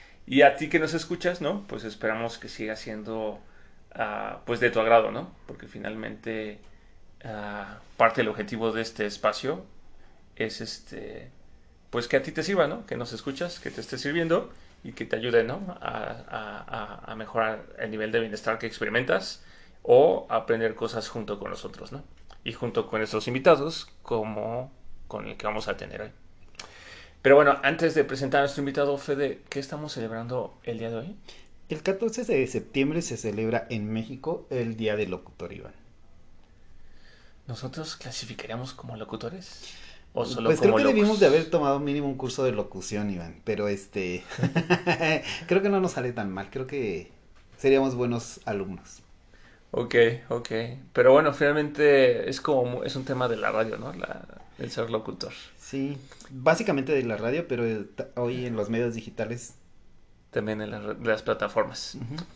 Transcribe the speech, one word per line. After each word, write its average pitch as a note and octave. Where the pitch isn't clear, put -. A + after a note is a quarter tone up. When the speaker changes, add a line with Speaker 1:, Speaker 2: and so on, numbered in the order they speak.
Speaker 1:
Y C3+
a C#3
ti D#3
que E3
nos D#3
escuchas, F3
¿no? G3
Pues A2
esperamos A2+
que -
siga G#2+
siendo, G#2+
ah, G#2+
pues A#2
de A#2+
tu A2+
agrado, A2
¿no? C#3+
Porque -
finalmente, A2
ah, G#2
parte A2+
del A2+
objetivo G#2+
de A2
este A2
espacio B2+
es, A2
este, A2+
pues A#2
que -
a C3
ti D#3
te D#3+
sirva, F3
¿no? A3+
Que B2+
nos A#2+
escuchas, C#3
que -
te -
esté A#2+
sirviendo E3
y A2+
que -
te A2+
ayude, A#2
¿no? F3+
A, -
a, G#2+
a, -
a -
mejorar A2
el A2
nivel G#2+
de A#2
bienestar A2
que A#2
experimentas A2+
o C#3
a A2+
aprender A2+
cosas A2
junto G#2
con G2+
nosotros, -
¿no? D#3
Y A2+
junto A#2
con A2
nuestros A2
invitados, C#3+
como A2
con G#2+
el G#2
que -
vamos G#2+
a G2+
tener G2+
hoy. A2
Pero C3+
bueno, C#3+
antes D#3+
de D3+
presentar C3+
a C#3
nuestro C#3+
invitado, C#3+
Fede, C#3
¿qué C#3
estamos D3
celebrando A2+
el A#2
día A2+
de A2+
hoy? D#3+
Speaker 2:
El D#3
catorce A3
de C#3+
septiembre C#3
se A#2+
celebra A2
en G#2+
México B2
el A2+
Día G#2+
del G2+
Locutor, -
Iván. -
Speaker 1:
¿Nosotros C3
clasificaríamos A#2
como A#2+
locutores? A#2
¿O A#2+
solo A2+
Speaker 2:
Pues D#3+
creo G3+
Speaker 1:
como A3
Speaker 2:
que C4+
debimos G#3+
Speaker 1:
locos? G#3+
Speaker 2:
de F#3+
haber D#3+
tomado C#3+
mínimo C#3+
un C3+
curso C3
de B2+
locución, G#2
Iván, E2+
pero G#2
este, F#2+
<laughs> E3
creo F#3+
que G3+
no G3
nos F#3
sale B2
tan G#2
mal, F#2+
creo C3
que A2
seríamos C3+
buenos A#2+
alumnos. F#2+
Speaker 1:
Ok, A#2+
ok, A#2+
pero B2
bueno, D3
finalmente D3
es C3+
como C3+
mu-, B2
es -
un C3
tema B2+
de A2+
la G#2+
radio, A2
¿no? A2+
La, -
el B2+
ser A#2
locutor. A2
Speaker 2:
Sí, C#3
básicamente C#3+
de C3+
la A2+
radio, A#2+
pero, A#2+
eh, A2
ta-, -
hoy B2
en A#2
los G#2
medios A#2
digitales. A2+
Speaker 1:
También G#2+
en G#2+
las G#2+
re-, G#2+
las A2
plataformas. G#2
Speaker 2:
Ujú. A#2+